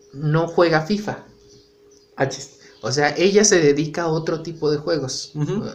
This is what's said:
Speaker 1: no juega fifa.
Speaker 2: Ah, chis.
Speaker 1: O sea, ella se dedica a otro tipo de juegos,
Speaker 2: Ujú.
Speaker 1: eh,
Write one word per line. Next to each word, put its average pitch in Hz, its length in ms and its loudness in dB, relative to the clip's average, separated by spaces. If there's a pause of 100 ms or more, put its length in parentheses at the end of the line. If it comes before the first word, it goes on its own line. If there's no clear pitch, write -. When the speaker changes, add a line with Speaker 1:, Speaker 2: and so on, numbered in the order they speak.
(120)
Speaker 1:
no 156 360 0
juega 160 340 2
fifa. 196 420 -4 (920)
Speaker 2:
Ah, 135 120 0
chis. - 300 -14 (240)
Speaker 1:
O 113 100 -6
sea, 147 240 0
ella 196 280 4
se 180 160 6
dedica 151 420 2
a 170 60 -2
otro 160 340 -2
tipo 156 280 -4
de 147 80 0
juegos, 147 560 -4
Speaker 2:
Ujú. 156 300 -4
Speaker 1:
eh, 220 100 -8